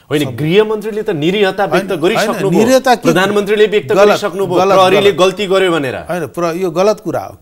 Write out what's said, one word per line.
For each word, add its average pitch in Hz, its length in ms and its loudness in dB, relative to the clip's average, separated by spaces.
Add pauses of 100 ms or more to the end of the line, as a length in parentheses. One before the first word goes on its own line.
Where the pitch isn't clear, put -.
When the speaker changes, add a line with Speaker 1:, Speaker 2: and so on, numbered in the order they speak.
Speaker 1:
होइन, 151 140 0
Speaker 2:
सब- 131 140 -8
Speaker 1:
गृहमन्त्रीले 208 680 -2
त 214 60 -6
निरीहता 190 560 0
व्यक्त 190 260 -2
Speaker 2:
होइन, 170 100 -6
Speaker 1:
गरिसक्नुभयो। 202 480 0
Speaker 2:
होइन, 160 80 2
निरीहता 247 380 2
के- - 80 -4
Speaker 1:
प्रधानमन्त्रीले 202 640 2
व्यक्त 185 260 -2
Speaker 2:
गलत, 202 140 6
Speaker 1:
गरिसक्नुभयो, 185 520 0
Speaker 2:
गलत, 190 140 2
Speaker 1:
प्रहरीले 190 380 4
Speaker 2:
गलत। 160 80 -2
Speaker 1:
गल्ती 190 280 0
गर्यो 190 240 2
भनेर। 139 240 -2
Speaker 2:
होइन, 151 320 -6
प्र-, 170 280 -4
यो 185 160 -4
गलत 196 280 0
कुरा 147 200 -6
हो, 95 220 -12